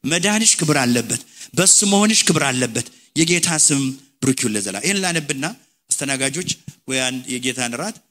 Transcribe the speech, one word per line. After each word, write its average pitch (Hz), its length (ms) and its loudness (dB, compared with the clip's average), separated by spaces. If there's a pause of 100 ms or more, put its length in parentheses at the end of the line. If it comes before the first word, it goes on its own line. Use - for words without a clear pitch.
መዳንሽ 208 520 2
ክብር 151 220 2
አለበት። 120 420 0 (340)
በሱ 185 320 4
መሆንሽ 208 360 4
ክብር 160 220 2
አለበት። 127 420 -2 (300)
የጌታ 165 320 2 (100)
ስም 143 240 2 (360)
ብሩክ 131 200 0
ይሁን 110 140 -2
ለዘላለም። 101 320 -4
ይሄን 196 160 0
ላነብና 156 440 -4 (460)
አስተናጋጆች 139 600 -2 (360)
ወይ 131 140 -2
አንድ 127 280 -2
የጌታን 123 460 -4
እራት 185 220 -6 (140)